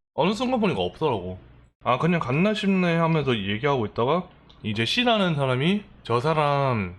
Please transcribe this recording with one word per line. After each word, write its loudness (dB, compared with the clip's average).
어느 0
순간 -2
보니까 0
없더라고. -4
아, 2
그냥 2
갔나 0
싶네 2
하면서 2
얘기하고 0
있다가 -2
이제 -2
C라는 2
사람이 0
저 0
사람 0